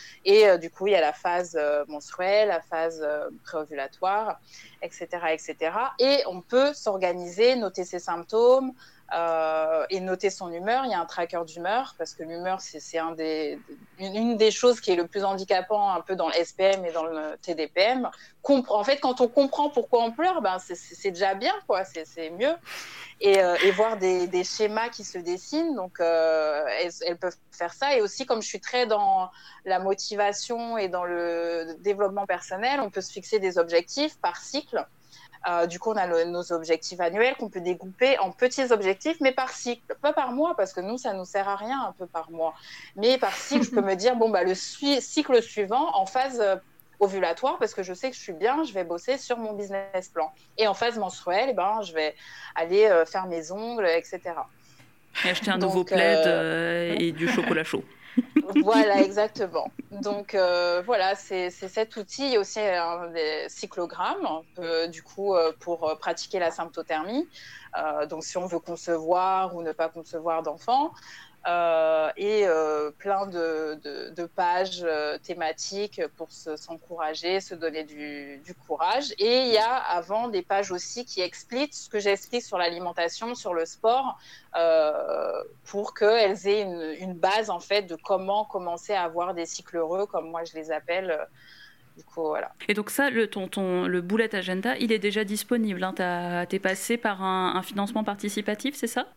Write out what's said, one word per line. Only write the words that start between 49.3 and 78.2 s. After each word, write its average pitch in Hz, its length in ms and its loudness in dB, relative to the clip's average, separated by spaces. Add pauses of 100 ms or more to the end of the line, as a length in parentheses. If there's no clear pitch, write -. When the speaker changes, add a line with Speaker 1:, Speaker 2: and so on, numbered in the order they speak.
Speaker 1:
mon 220 160 -4
business 196 560 -6
plan. 160 240 -4 (260)
Et 214 80 4
en 196 80 2
phase 233 240 -2
menstruelle, 196 520 0
eh 233 40 -2
ben, 202 280 0
je 170 100 -12
vais 156 240 -2 (400)
aller, 185 300 6
euh, 170 180 8
faire 185 220 -4
mes 165 260 -6
ongles, 220 340 -4
et 165 160 2
cetera. 175 460 -8 (760)
Speaker 2:
Et 185 40 2
acheter 190 240 0
un 185 60 2
Speaker 1:
Donc, 190 100 2
Speaker 2:
nouveau 185 160 2
plaid, 165 420 6
Speaker 1:
euh, 170 640 0
Speaker 2:
euh, - 60 -2
et 170 140 0
du 160 160 -2
chocolat 165 340 0
chaud. - 220 -4 (800)
Speaker 1:
Voilà, 202 400 6
exactement. 196 680 -2 (200)
Donc, 202 440 -6
euh, 180 520 2
voilà, 196 280 2
c'est, 180 360 -4
c'est 185 180 -10
cet 220 280 -4
outil. 233 280 -8
Il 269 80 0
y 233 40 6
a 208 40 4
aussi 196 200 -4
un 175 480 -2
des 156 400 -2
cyclogrammes, 190 920 -4 (180)
euh, 165 280 -2
du 165 160 -12
coup, 196 320 -2
euh, 160 260 4
pour, 165 260 -4
euh, 156 100 -2
pratiquer - 420 -6
la 165 120 0
symptothermie. 170 800 -4 (480)
Euh, 151 300 -2
donc, 160 180 -8
si - 140 -6
on 180 80 -2
veut 170 120 -4
concevoir 180 960 0
ou 170 80 -8
ne 160 100 -4
pas 165 180 -2
concevoir 165 520 -4
d'enfants. 240 500 0 (560)
Euh, 160 680 4
et, 208 280 2
euh, 156 540 2
plein 196 280 -2
de, 160 580 -4
de, 139 260 -10
de 170 160 -8
pages, 180 560 0
euh, 151 360 0
thématiques 175 840 -6 (140)
pour 160 160 -12
se, 156 240 -10
s'encourager, 165 800 -6
se 190 160 -10
donner 156 300 -6
du, 147 540 -12